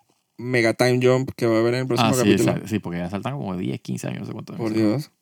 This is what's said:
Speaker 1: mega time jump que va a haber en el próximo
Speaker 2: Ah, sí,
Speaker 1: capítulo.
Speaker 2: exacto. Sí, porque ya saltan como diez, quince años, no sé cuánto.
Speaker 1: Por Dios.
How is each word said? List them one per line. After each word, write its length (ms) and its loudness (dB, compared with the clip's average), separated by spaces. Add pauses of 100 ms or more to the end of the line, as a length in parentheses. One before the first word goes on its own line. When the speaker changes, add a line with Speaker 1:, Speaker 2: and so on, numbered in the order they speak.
(380)
Speaker 1:
mega 380 0
time 260 2
jump 340 4
que 120 0
va 100 4
a 40 4
haber 120 2
en 80 -2
el 60 -4
próximo 220 2
Speaker 2:
Ah, 40 4
sí, 60 4
Speaker 1:
capítulo. 320 4
Speaker 2:
exacto. 160 -4
Sí, 120 -2
porque 200 -6
ya 100 -6
saltan 280 -6
como 200 -6
diez, 240 -4
quince 260 -8
años, 140 -8
no 60 -10
sé 60 -10
cuánto. 220 -12
Speaker 1:
Por 180 -4
Dios. 380 0 (100)